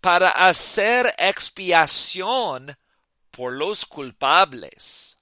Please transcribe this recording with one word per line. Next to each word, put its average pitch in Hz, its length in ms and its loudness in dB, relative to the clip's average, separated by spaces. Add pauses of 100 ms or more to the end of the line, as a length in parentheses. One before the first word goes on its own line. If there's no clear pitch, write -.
para 175 260 4
hacer 220 880 2
expiación 180 1600 -2 (540)
por 123 240 -8
los 175 320 -6
culpables 135 1400 -2